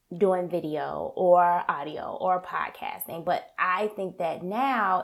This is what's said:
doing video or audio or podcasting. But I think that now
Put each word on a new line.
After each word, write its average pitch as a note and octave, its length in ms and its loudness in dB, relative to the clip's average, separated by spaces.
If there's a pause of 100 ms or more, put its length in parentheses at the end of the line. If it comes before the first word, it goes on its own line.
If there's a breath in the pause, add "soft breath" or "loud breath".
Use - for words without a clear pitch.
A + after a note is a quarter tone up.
(160)
doing F3+ 320 4
video D3+ 680 -4
or F3 560 6
audio D3+ 500 -6
or F3+ 220 2
podcasting. - 800 -8
But - 220 -2 (120)
I F#3 300 0
think G3 300 -6
that E3 240 -2
now G#3 600 0